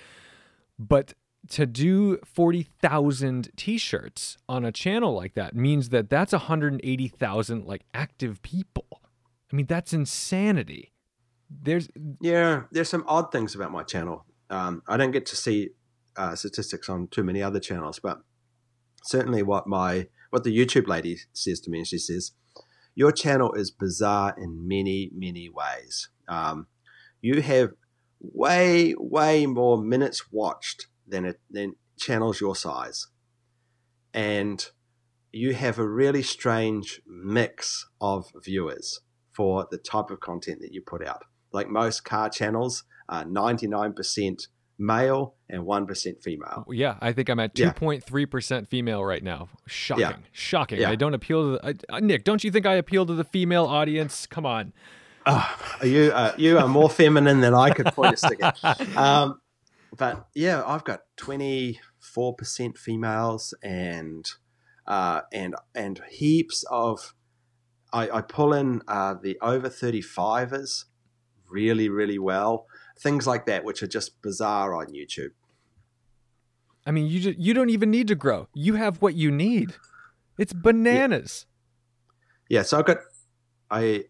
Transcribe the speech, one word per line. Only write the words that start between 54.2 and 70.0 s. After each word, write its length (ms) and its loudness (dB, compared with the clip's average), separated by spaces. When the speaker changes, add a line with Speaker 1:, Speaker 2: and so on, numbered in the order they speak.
Speaker 1:
Come 200 -6
on. 260 -4
Speaker 2:
Oh, 560 0
you, 300 8
uh, 240 2
you 220 8
are 100 6
more 220 8
feminine 500 8
than 140 8
I 160 10
could 160 2
point 280 4
a 20 -2
stick 260 2
at. 140 2
Speaker 1:
<laughs> 80 -4
Speaker 2:
Um, 440 4
but 380 -4
yeah, 320 0
I've 180 -4
got 180 -6
twenty-four 1200 -6
percent 440 -8
females 720 -4
and, 640 -8
uh, 340 0
and, 220 -8
and 260 -8
heaps 600 0
of, 440 -4
I, 180 -2
I 120 -2
pull 320 2
in, 340 0
uh, 340 -2
the 200 -6
over 260 -2
thirty-fivers 1160 -4